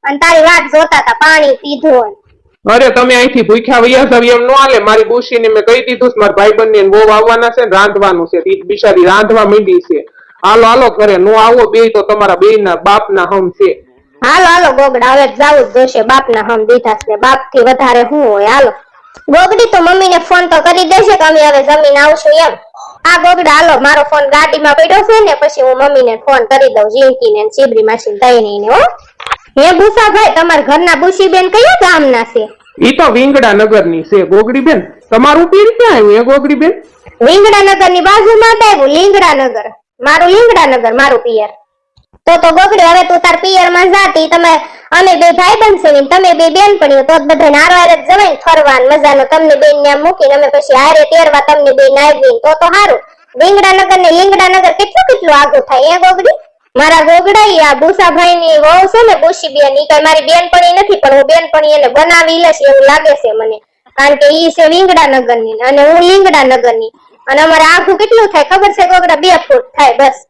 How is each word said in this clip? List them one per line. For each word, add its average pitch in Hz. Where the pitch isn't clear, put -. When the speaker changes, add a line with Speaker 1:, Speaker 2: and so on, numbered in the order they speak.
Speaker 1:
અને 277
તારી 330
વાટ 330
જોતા 302
હતા, 233
પાણી 302
પીધું. 262
Speaker 2:
અરે 240
તમે 254
અહીંથી 247
ભૂખ્યા 233
વયા 262
જાવ 240
એમ 240
નો 262
હાલે. 269
મારી 220
બુશીને 240
મેં 208
કહી 247
દીધું 247
છે, 226
મારા 202
ભાઈબંધને 214
એને 196
વહુ 214
આવવાના 233
છે 247
ને 190
રાંધવાનું 196
છે, 170
ઈ 196
બિચારી 190
રાંધવા 214
માંડી 196
છે. -
હાલો, 220
હાલો 247
ઘરે, 208
નો 196
આવો 233
બે 226
તો 208
તમારા 202
બેયના 202
બાપના 202
હમ 190
છે. 196
Speaker 1:
હાલો, 330
હાલો 349
ગોગડા, 262
હવે 277
જાવું 285
જ -
જોશે, 254
બાપના 226
હમ 226
દીધા 240
છે, 214
બાપથી 262
વધારે 254
શું 294
હોય. 202
હાલો 269
ગોગડી, 415
તો 392
મમ્મીને 359
ફોન 359
તો 311
કરી 349
દેશે 403
કે 320
અમે 311
હવે 285
જમીન 294
આવશું 302
એમ. 226
આ 349
ગોગડા, 349
હાલો, 320
મારો 294
ફોન 294
ગાડીમાં 302
પડ્યો 359
છે 440
ને, 330
પછી 294
હું 254
મમ્મીને 262
ફોન 269
કરી 269
દઉં, 214
જીંકીને 247
ને 220
શિબરી 226
માસીને 220
તઈને 233
ને, 208
હો. 415
હે 302
ભૂસાભાઈ, 415
તમારા 330
ઘરના 330
બુશીબેન 370
કયા 587
ગામના 277
છે? 220
Speaker 2:
ઈ 269
તો 320
વિંગડા 254
નગરની 180
છે 196
ગોગડીબેન. 233
તમારું 294
પીર 415
ક્યાં 453
આવ્યું 214
હે 240
ગોગડીબેન? 285
Speaker 1:
વિંગડા 403
નગરની 359
બાજુમાં 440
જ -
આવ્યું, 285
લીંગડા 370
નગર. 226
મારું 330
લીંગડા 440
નગર, 240
મારું 269
પિયર. 214
તો 330
તો 339
ગોગડી, 381
હવે 359
તું 349
તાર 339
પિયરમાં 359
જાતી, 381
તમે, 339
અમે 370
બે 339
ભાઈબંધ 415
છે 311
ને, 285
તમે 370
બે 330
બેનપણીઓ, 359
તો 320
જ 285
બધાને 294
હારો 349
હારે 339
જ 277
જવાય 381
ને 285
ફરવા 302
ને 254
મજાનો. 285
તમને 311
બેનને 294
આમ 285
મૂકીને 339
અમે 285
પછી 285
હારે 302
તેરવા 302
તમને 294
બેન 269
આવીએ 254
તો 311
તો 339
હારું. 381
વિંગડા 392
નગર 381
ને 330
લીંગડા 392
નગર 370
કેટલું 640
કેટલું 339
આઘું 285
થાય, 285
હે 359
ગોગડી? 370
મારા 320
ગોગડા, 392
ઈ 320
આ 277
ભૂસાભાઈની 339
વહુ 359
છે 453
ને, 392
ભૂસીબેન, 285
ઈ 302
કાંઈ 302
મારી 311
બેનપણી 349
નથી, 403
પણ 277
હું 277
બેનપણી 311
એને 277
બનાવી 330
લઈશ 311
એવું 277
લાગે 311
છે 226
મને, 220
કારણ 285
કે 294
ઈ 330
છે 320
વિંગડા 349
નગરની 226
અને 285
હું 339
લીંગડા 370
નગરની. 233
અને 277
અમારે 320
આઘું 359
કેટલું 440
થાય 302
ખબર 392
છે 381
ગોગડા? 349
બે 370
ફૂટ 254
થાય 262
બસ. 277